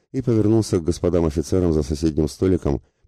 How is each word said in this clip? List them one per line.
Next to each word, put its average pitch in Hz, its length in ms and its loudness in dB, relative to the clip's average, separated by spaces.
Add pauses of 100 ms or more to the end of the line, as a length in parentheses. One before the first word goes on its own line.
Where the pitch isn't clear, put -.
(120)
и 135 100 -6
повернулся 110 580 2
к 82 40 -10
господам 85 420 0
офицерам 85 480 0
за 78 100 0
соседним 78 440 -2
столиком, 82 540 0 (260)